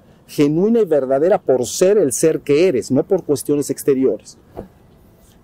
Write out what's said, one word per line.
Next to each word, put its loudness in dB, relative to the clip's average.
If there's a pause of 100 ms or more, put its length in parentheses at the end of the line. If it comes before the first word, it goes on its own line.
(280)
genuina 0
y 2
verdadera 0
por 0
ser 2
el 2
ser 0
que 2
eres, -2
no 0
por -2
cuestiones -2
exteriores. -2 (1040)